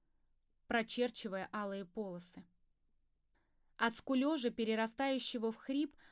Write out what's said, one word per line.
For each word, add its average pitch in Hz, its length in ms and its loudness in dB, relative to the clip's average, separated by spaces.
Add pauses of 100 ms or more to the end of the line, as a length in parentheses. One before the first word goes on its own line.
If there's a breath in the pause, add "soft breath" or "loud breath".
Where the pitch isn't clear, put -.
(680)
прочерчивая 226 840 -2
алые 196 340 -4
полосы. 185 580 -8 (1300)
От 233 180 4
скулёжа, 269 540 2
перерастающего 226 1000 0
в 220 60 -4
хрип, 285 400 -2 (160 soft breath)